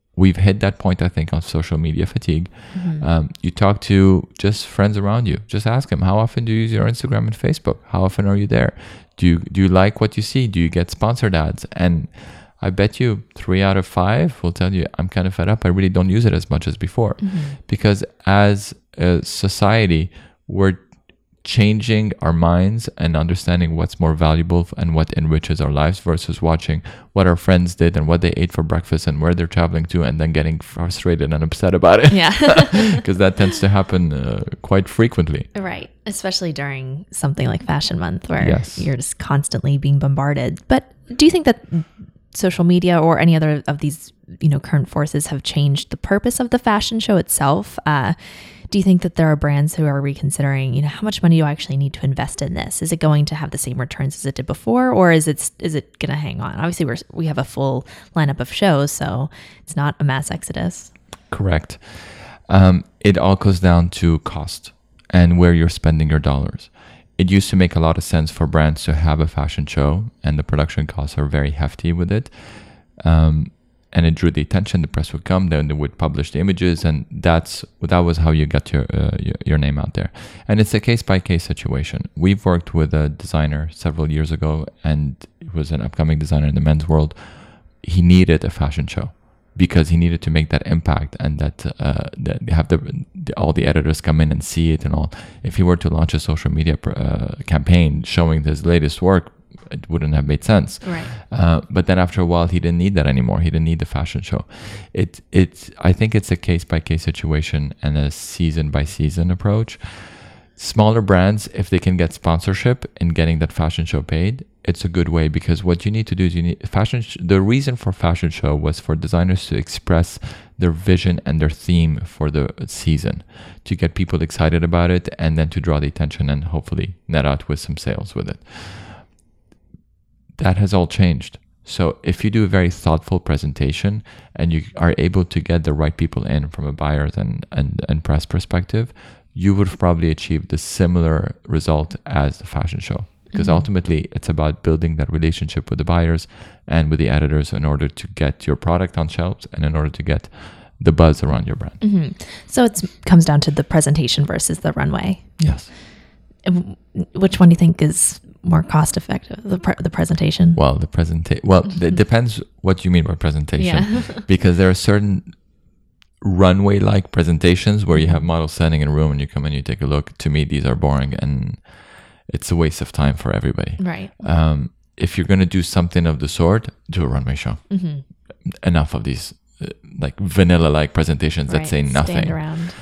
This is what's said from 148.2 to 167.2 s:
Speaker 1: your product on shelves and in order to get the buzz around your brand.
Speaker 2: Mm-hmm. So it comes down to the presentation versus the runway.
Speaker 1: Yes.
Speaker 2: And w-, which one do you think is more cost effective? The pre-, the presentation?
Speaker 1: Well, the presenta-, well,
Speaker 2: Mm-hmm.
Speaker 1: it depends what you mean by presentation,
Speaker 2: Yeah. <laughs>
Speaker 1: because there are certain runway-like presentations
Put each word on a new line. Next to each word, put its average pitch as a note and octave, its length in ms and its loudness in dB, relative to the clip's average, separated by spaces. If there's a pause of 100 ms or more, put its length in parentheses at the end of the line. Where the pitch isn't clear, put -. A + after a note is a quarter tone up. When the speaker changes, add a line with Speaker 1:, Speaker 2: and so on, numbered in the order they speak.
Speaker 1:
your C#2+ 100 0
product E2+ 420 -2
on D#2+ 80 -2
shelves F2 460 -6
and - 120 -4
in D#2 120 0
order D2+ 140 0
to - 120 -10
get C#2+ 260 -2 (520)
the E2+ 100 4
buzz D#2 320 6
around B1+ 240 0
your - 80 -4
brand. - 260 -12
Speaker 2:
Mm-hmm. G3 280 2 (400)
So B3+ 160 2
it A3 180 -2 (220)
comes E3+ 200 8
down D3 180 4
to D#3 100 0
the D3 100 0
presentation D3 640 0
versus - 340 -4
the D#3 120 -2
runway. D3+ 500 -2 (160)
Speaker 1:
Yes. - 320 0 (720)
Speaker 2:
And F#3 340 -2 (180)
w-, F3+ 200 -6
which F#3 240 0
one F3 120 10
do - 20 8
you E3+ 40 6
think E3+ 240 4
is - 380 0 (240)
more E3+ 220 2
cost - 320 0
effective? - 480 -8
The G3 160 -2
pre-, - 180 -2
the E3+ 120 -4
presentation? E3 640 0
Speaker 1:
Well, D2 180 4
the D#2 140 -4
presenta-, E2 560 -2
well, F#2 180 6
Speaker 2:
Mm-hmm. F2+ 220 -4
Speaker 1:
it E2+ 100 2
depends A2+ 480 2 (200)
what F#2 220 0
you F2+ 60 0
mean F2 140 4
by E2 100 -2
presentation, D#2 680 -2
Speaker 2:
Yeah. A3 180 -2 (180)
<laughs> - 60 -14
Speaker 1:
because F#2 320 4
there F#2+ 120 6
are F#2 40 4
certain G2+ 600 0 (880)
runway-like G2 920 4
presentations F2+ 760 2